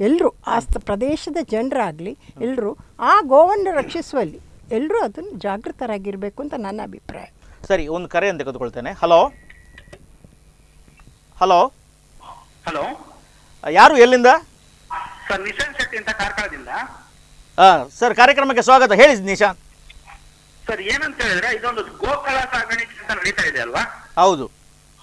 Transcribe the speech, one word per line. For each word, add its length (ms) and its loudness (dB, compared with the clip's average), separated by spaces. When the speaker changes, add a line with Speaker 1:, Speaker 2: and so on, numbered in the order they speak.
Speaker 1:
ಎಲ್ರು 340 2
ಆ 120 -2
ಸ್ಥ-, 220 -4
ಪ್ರದೇಶದ 560 -6
ಜನರಾಗ್ಲಿ, 680 -6
ಎಲ್ರು 360 -6
ಆ 200 4
ಗೋವನ್ನು 560 2
ರಕ್ಷಿಸುವಲ್ಲಿ 640 -6
ಎಲ್ರು 300 -2
ಅದನ್ನು 280 -8
ಜಾಗೃತರಾಗಿರ್ಬೇಕು 1120 -10
ಅಂತ 140 -10
ನನ್ನ 260 -10
ಅಭಿಪ್ರಾಯ. 440 -16
Speaker 2:
ಸರಿ, 200 -2
ಒಂದು 200 -6
ಕರೆ 200 0
ಅಂತ 120 -4
ತೆಗೆದುಕೊಳ್ತೇನೆ. 500 -8
ಹಲೋ, 360 4
ಹಲೋ. 260 4
Speaker 3:
ಹಲೋ. 480 -10
Speaker 2:
ಯಾರು, 260 8
ಎಲ್ಲಿಂದ? 300 6
Speaker 3:
ಸರ್, 120 -4
ನಿಶಾಂತ್ 400 -8
ಶೆಟ್ಟಿ 160 -6
ಅಂತ 120 -8
ಕಾರ್ಕಳದಿಂದ. 600 -6
Speaker 2:
ಆ, 300 6
ಸರ್, 160 0
ಕಾರ್ಯಕ್ರಮಕ್ಕೆ 480 4
ಸ್ವಾಗತ. 300 6
ಹೇಳಿ 280 6
ನಿಶಾಂತ್. 400 -2
Speaker 3:
ಸರ್, 140 -8
ಏನಂತ 420 -6
ಹೇಳಿದ್ರೆ, 340 -4
ಇದೊಂದು 260 -6
ಗೋಕಳ 580 -6
ಸಾಗಾಣಿಕೆ 600 -6
ಅಂತ 100 -12
ನಡೀತಾ 320 -4
ಇದೆ 180 -4
ಅಲ್ವಾ? 560 -8
Speaker 2:
ಹೌದು. 340 2